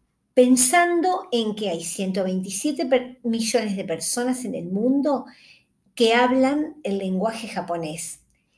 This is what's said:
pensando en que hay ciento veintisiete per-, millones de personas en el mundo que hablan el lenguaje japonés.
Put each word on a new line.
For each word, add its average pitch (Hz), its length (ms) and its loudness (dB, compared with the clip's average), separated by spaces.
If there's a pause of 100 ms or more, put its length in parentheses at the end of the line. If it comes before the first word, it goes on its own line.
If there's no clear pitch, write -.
(340)
pensando 349 1000 4
en 220 220 -2
que 214 160 -4
hay 165 140 -4
ciento 185 400 -4
veintisiete 190 640 -2
per-, 254 340 0
millones 226 560 -2
de 190 60 -6
personas 247 600 -2
en 196 120 -6
el 170 100 -8
mundo 254 600 0 (680)
que 226 220 2
hablan 262 680 2
el 196 160 -4
lenguaje 190 500 -4
japonés. 170 720 -6 (360)